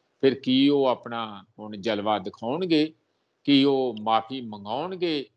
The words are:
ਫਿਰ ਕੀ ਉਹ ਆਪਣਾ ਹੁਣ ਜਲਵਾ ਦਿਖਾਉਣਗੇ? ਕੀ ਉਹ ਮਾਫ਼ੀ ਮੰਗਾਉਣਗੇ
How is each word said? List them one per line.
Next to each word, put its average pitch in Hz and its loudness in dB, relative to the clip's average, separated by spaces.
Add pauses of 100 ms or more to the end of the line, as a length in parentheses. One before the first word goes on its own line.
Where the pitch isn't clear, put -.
(200)
ਫਿਰ 135 4
ਕੀ 131 2
ਉਹ 139 4
ਆਪਣਾ 113 -4 (140)
ਹੁਣ 107 -12
ਜਲਵਾ 104 -2
ਦਿਖਾਉਣਗੇ? 151 -2 (520)
ਕੀ 139 6
ਉਹ 131 2
ਮਾਫ਼ੀ 113 0
ਮੰਗਾਉਣਗੇ 139 -6 (100)